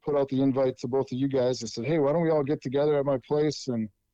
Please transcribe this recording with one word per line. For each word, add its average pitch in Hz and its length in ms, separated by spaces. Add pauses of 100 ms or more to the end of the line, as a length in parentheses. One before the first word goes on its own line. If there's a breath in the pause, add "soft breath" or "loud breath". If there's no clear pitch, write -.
put 147 100
out 139 140
the 135 120
invite 135 380
to 127 80
both 131 240
of 123 60
you 139 100
guys. 127 360
I 110 40
said, 120 180
"Hey, 160 140
why 139 140
don't 170 80
we 160 80
all 156 140
get 151 180
together 143 360
at 139 80
my 139 120
place 147 500
and 113 220 (240)